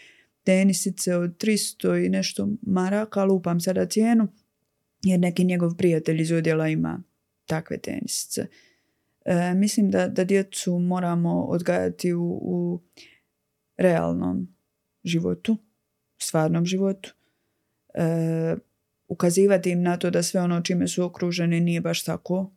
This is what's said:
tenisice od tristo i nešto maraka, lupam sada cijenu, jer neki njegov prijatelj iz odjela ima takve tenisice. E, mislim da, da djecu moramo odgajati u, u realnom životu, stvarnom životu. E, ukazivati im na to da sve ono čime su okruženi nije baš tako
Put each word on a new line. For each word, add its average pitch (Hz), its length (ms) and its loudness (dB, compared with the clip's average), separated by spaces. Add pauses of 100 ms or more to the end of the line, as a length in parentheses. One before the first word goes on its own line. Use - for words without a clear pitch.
(440)
tenisice 190 720 2
od 175 200 -2
tristo 202 600 0
i 180 120 0
nešto 190 400 -2 (140)
maraka, 196 600 0
lupam 175 360 2
sada 185 260 0
cijenu, 226 420 2 (760)
jer 185 180 4
neki 180 240 2
njegov 175 320 0
prijatelj 160 440 2
iz 160 120 0
odjela 160 360 0
ima 160 340 -2 (440)
takve - 320 -6
tenisice. - 680 -8 (800)
E, 180 300 0
mislim 202 360 2
da, 185 180 2
da 185 160 0
djecu 196 540 0
moramo 175 640 0
odgajati 175 720 -2
u, 175 100 -2 (200)
u 175 380 -4 (960)
realnom 180 720 0 (560)
životu, 180 520 -2 (640)
stvarnom 165 460 0
životu. 190 500 -4 (800)
E, 165 600 -2 (520)
ukazivati 185 600 2
im 175 120 0
na 175 140 0
to 175 140 -2
da 175 120 0
sve 180 180 -2
ono 175 200 0
čime 175 280 -2
su 180 160 -2
okruženi 175 560 0
nije 170 200 0
baš 165 240 -4
tako 180 520 -4